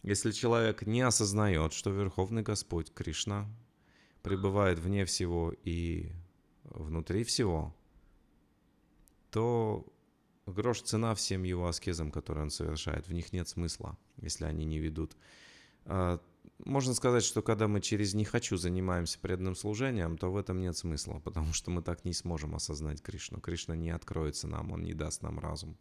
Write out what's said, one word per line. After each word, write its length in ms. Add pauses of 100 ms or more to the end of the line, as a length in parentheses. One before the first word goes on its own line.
Если 280
человек 520
не 180
осознает, 720
что 180
Верховный 500
Господь 520
Кришна 540 (760)
пребывает 560
вне 260
всего 480 (100)
и 480 (520)
внутри 600
всего, 520 (1500)
то 560 (600)
грош 360
цена 340
всем 280
его 240
аскезам, 440
которые 320
он 60
совершает. 580
В 60
них 200
нет 140
смысла, 500 (200)
если 280
они 200
не 140
ведут. 360 (680)
А, 340 (460)
можно 280
сказать, 300
что 180
когда 260
мы 120
через 340
"не 120
хочу" 320
занимаемся 640
преданным 360
служением, 640
то 140
в 40
этом 240
нет 160
смысла, 440
потому 340
что 180
мы 100
так 240
не 80
сможем 400
осознать 480
Кришну. 380
Кришна 360
не 160
откроется 560
нам, 240
он 120
не 100
даст 280
нам 180
разум. 420